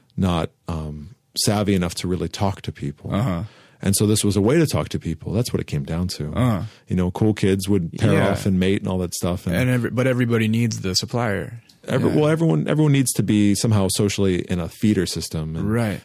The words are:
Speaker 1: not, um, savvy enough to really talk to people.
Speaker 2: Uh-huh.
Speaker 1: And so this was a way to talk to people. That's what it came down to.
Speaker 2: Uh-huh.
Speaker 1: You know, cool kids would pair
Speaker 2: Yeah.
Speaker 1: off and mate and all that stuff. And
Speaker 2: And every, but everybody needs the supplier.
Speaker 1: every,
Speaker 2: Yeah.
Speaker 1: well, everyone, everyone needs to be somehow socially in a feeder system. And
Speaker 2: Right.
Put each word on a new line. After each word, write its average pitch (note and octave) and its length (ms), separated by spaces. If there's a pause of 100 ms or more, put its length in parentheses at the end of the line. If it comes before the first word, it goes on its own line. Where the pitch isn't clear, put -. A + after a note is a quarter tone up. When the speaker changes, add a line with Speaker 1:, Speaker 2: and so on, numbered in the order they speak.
(180)
Speaker 1:
not, F2+ 340 (160)
um, D#2 480 (220)
savvy G#2 360
enough F2+ 220
to - 120
really F2 200
talk F#2+ 360
to - 100
people. - 400
Speaker 2:
Uh-huh. F#2+ 300 (380)
Speaker 1:
And G2 140
so G#2+ 120
this G#2 180
was G2+ 100
a G#2 60
way A#2 160
to D#3+ 100
talk - 220
to - 100
people. E2 340
That's A2+ 200
what F2 80
it - 60
came C#2+ 180
down E2+ 240
to. D2+ 240
Speaker 2:
Uh-huh. A2 280 (280)
Speaker 1:
You F#2+ 80
know, F2+ 140
cool G#2+ 220
kids G2 360
would F#2 240
pair G#2 200
Speaker 2:
Yeah. F#2 160
Speaker 1:
off G2 160
and F#2+ 140
mate F#2+ 220
and G2 80
all F#2 100
that F2 140
stuff. F2+ 340
And F2 80
Speaker 2:
And B2+ 140
every, B2 200
but B2 160
everybody A#2 440
needs A2 320
the F#2+ 140
supplier. A2+ 640 (240)
Speaker 1:
every, - 260
Speaker 2:
Yeah. - 40
Speaker 1:
well, D3+ 140
everyone, D#3+ 400
everyone D3+ 240
needs C3+ 200
to A#2+ 100
be G#2 320
somehow G#2 340
socially G2 600
in F2+ 120
a E2 80
feeder G#2 360
system. D#2+ 520
And G2 120
Speaker 2:
Right. A2 360